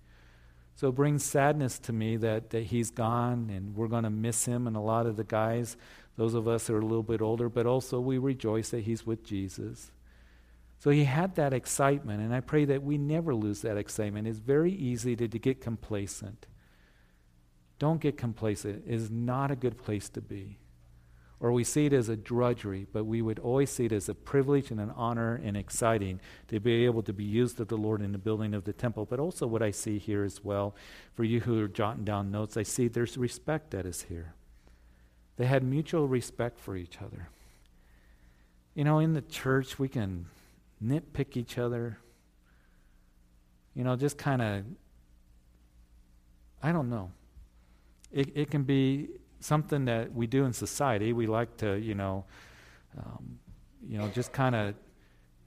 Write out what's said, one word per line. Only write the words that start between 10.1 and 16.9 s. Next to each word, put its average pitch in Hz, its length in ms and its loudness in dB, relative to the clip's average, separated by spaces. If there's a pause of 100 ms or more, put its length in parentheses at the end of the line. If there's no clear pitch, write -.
So - 100 0
he 147 160 8
had 165 300 2
that 143 180 2
excitement, 135 680 2
and 113 120 0
I 127 60 2
pray 151 240 4
that 139 180 2
we 147 140 0
never 151 380 0
lose 107 260 0
that 107 160 -2
excitement. 104 500 -2
It's 110 120 -4
very 143 340 4
easy 123 440 -2
to, 117 120 0
to 110 100 -4
get 131 220 0
complacent. 107 840 -6 (1300)